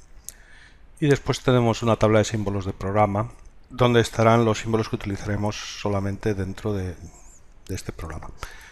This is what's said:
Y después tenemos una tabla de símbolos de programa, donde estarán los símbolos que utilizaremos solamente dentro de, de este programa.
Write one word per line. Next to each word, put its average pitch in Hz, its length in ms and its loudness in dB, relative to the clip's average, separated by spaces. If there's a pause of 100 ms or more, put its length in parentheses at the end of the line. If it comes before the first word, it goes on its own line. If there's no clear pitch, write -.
(1000)
Y 156 80 2
después 135 320 2
tenemos 120 440 2
una 113 120 4
tabla 107 240 4
de 104 60 4
símbolos 101 400 -4
de 98 80 -4
programa, 104 580 0 (380)
donde 120 320 4
estarán 113 420 4
los 107 160 2
símbolos 110 300 -2
que 107 80 -6
utilizaremos 101 840 -6
solamente 98 540 -2
dentro 95 400 -4
de, 92 240 -6 (720)
de 92 60 -6
este - 180 -10
programa. - 360 -12 (420)